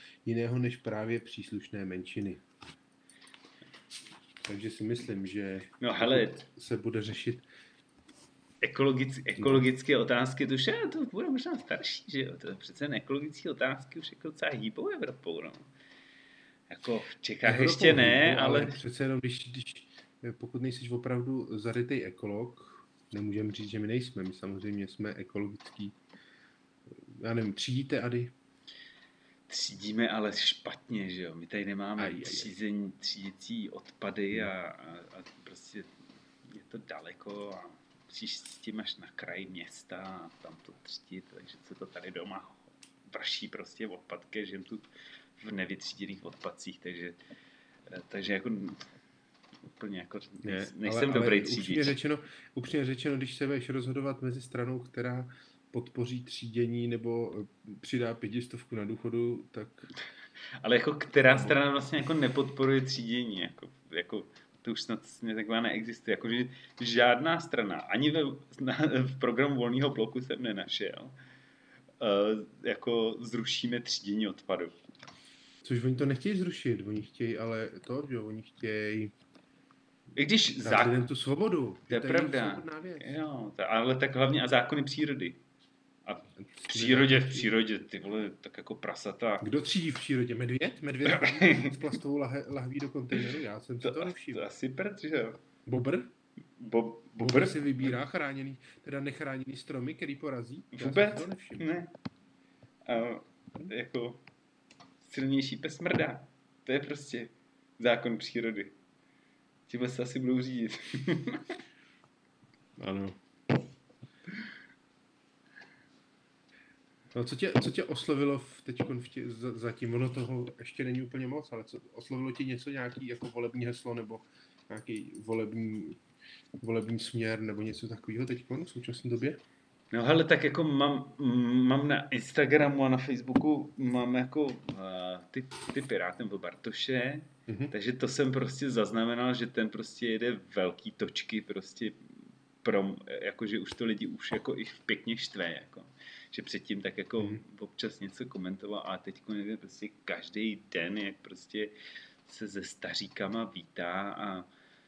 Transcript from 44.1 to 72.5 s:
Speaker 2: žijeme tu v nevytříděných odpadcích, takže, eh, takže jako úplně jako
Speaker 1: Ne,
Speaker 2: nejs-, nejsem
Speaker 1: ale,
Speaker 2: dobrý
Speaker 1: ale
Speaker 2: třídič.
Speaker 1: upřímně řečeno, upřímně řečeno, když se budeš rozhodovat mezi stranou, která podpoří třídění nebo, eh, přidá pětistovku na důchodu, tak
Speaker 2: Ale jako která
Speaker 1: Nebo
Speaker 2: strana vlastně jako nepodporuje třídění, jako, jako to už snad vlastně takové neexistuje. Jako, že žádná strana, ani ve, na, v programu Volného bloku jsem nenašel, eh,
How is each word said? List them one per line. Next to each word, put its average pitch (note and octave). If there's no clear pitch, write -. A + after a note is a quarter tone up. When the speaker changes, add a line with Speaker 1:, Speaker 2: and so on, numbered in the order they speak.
Speaker 2:
žijeme F#2+
tu G#2+
v A2
nevytříděných F#2+
odpadcích, -
takže, F2
eh, F#2
takže G2
jako G2
úplně G2
jako F2+
Speaker 1:
Ne, F#2+
Speaker 2:
nejs-, -
nejsem A2
Speaker 1:
ale, B2
Speaker 2:
dobrý A2+
Speaker 1:
ale G2
Speaker 2:
třídič. A#2+
Speaker 1:
upřímně D3+
řečeno, C#3+
upřímně C3+
řečeno, C3+
když B2+
se C#3+
budeš C3+
rozhodovat C3
mezi C3
stranou, B2+
která B2
podpoří B2
třídění A#2+
nebo, A#2
eh, G2
přidá A#2+
pětistovku A#2+
na G#2
důchodu, A#2
tak G#2+
Speaker 2:
Ale A#2+
jako D3
která C#3
Speaker 1:
Nebo C3+
Speaker 2:
strana C#3+
vlastně C#3
jako C#3
nepodporuje C3+
třídění, A#2
jako, -
jako F2+
to A#2+
už -
snad A2+
vlastně -
takové A2+
neexistuje. A2+
Jako, -
že B2
žádná B2
strana, G#2+
ani B2+
ve, D#3+
na, B2+
v -
programu B2
Volného B2+
bloku A2
jsem B2
nenašel, G2+
eh, G#2+